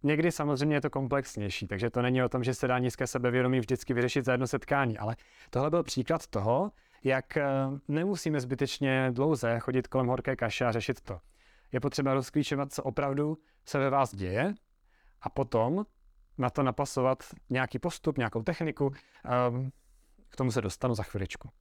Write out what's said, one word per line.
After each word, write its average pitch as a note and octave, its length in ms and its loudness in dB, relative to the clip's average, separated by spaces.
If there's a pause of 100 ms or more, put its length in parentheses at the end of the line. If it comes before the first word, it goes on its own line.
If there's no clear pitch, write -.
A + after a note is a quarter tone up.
Někdy D#3 280 4
samozřejmě D3 440 0
je C#3+ 60 2
to D3 80 0
komplexnější, B2+ 760 -4
takže G#2+ 220 -2
to A#2+ 120 -2
není B2+ 220 4
o A#2+ 60 2
tom, B2+ 140 -2
že B2+ 100 0
se B2+ 140 -2
dá B2+ 120 2
nízké B2 280 -2
sebevědomí B2+ 520 2
vždycky B2 340 -2
vyřešit B2 320 2
za C3 60 2
jedno B2+ 160 2
setkání, C3+ 500 0
ale G#2+ 180 -4 (340)
tohle C3+ 200 0
byl E3+ 140 2
příklad - 440 -2
toho, A#2+ 440 0 (320)
jak, C3 340 0
eh, D3 100 2 (400)
nemusíme D#3+ 520 0
zbytečně C3 720 0
dlouze B2 480 2
chodit B2+ 280 0
kolem C3 200 0
horké C3 280 0
kaše A#2+ 300 0
a A#2+ 60 4
řešit A2+ 300 -2
to. - 180 -10 (520)
Je - 80 0
potřeba C3+ 340 0
rozklíčovat, C#3 600 0
co - 100 -6
opravdu C#3+ 540 0 (280)
se - 140 -2
ve C3+ 100 4
vás C3+ 260 2
děje, G2+ 380 0 (680)
a - 80 -4
potom C3+ 560 2 (520)
na B2+ 120 2
to C#3+ 140 0
napasovat C3 600 0 (260)
nějaký B2+ 300 0
postup, - 380 -2
nějakou A2+ 260 0
techniku. D3 480 0 (340)
Ehm, B2 460 2 (580)
k - 60 -20
tomu B2+ 160 2
se A#2 100 2
dostanu A2 340 0
za G#2 80 -2
chviličku. - 460 -6 (120)